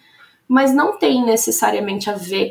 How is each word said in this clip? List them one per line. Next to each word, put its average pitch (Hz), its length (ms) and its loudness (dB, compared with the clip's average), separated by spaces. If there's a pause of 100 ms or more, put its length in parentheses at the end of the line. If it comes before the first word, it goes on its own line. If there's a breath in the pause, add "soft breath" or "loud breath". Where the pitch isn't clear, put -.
(480 soft breath)
mas 262 260 4
não 302 240 0
tem 262 260 2
necessariamente 208 880 -2
a 202 40 -4
ver 190 360 -4